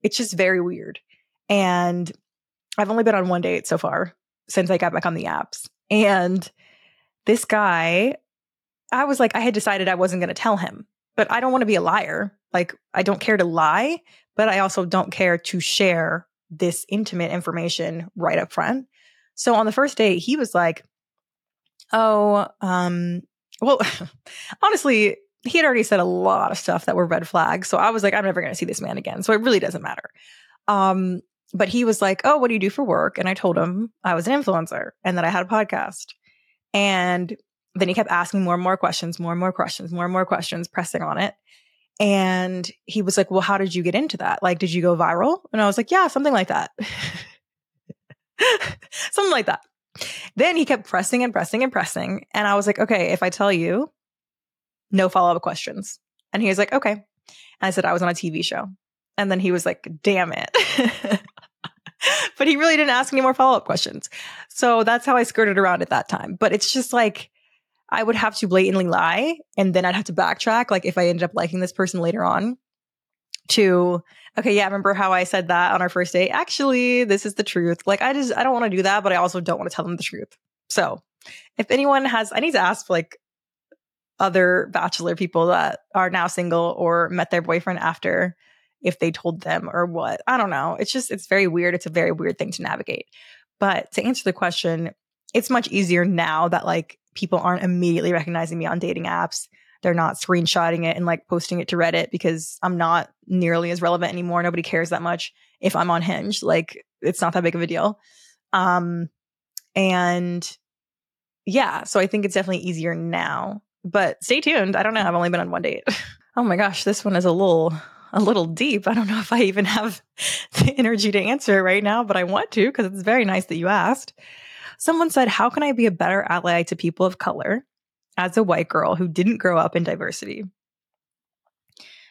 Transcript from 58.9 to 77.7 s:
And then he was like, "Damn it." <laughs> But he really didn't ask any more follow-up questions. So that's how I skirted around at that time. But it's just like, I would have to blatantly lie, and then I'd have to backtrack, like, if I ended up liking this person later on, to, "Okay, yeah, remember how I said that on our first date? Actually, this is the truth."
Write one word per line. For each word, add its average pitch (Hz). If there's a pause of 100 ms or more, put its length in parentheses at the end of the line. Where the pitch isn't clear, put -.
And 202
then 185
he 196
was 175
like, - (160)
"Damn 185
it." -
<laughs> - (1080)
But 277
he 311
really 311
didn't 294
ask 254
any 269
more 262
follow-up 262
questions. - (380)
So 233
that's 233
how 262
I 233
skirted 214
around 185
at -
that -
time. -
But 220
it's 208
just 254
like, 233 (640)
I -
would 220
have 214
to 214
blatantly 190
lie, 180 (180)
and 190
then 180
I'd 180
have 208
to 185
backtrack, 220
like, 185
if 180
I 180
ended 170
up 170
liking 175
this 185
person 185
later 180
on, 208 (920)
to, 180 (340)
"Okay, 208
yeah, 202
remember 196
how 190
I 180
said 180
that 180
on 180
our 180
first 180
date? 180
Actually, 247
this 202
is 202
the 214
truth." 170